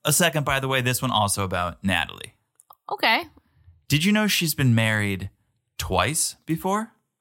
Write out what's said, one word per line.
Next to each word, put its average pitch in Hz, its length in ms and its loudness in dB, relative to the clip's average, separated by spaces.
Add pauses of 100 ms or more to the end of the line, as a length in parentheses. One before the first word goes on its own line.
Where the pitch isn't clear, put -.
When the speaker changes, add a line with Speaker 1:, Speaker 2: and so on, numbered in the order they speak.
Speaker 1:
a 151 80 2
second, 160 320 2
by 135 160 0
the 135 80 -4
way, 135 120 0
this 123 220 -2
one 127 80 0
also 104 320 0
about 90 400 -4
Natalie. 85 520 -2 (540)
Speaker 2:
Okay. 240 360 0 (640)
Speaker 1:
Did 151 160 2
you 208 80 4
know 214 160 2
she's 165 260 0
been 131 200 2
married 104 540 0 (480)
twice 98 600 -2 (100)
before? 190 460 -4 (280)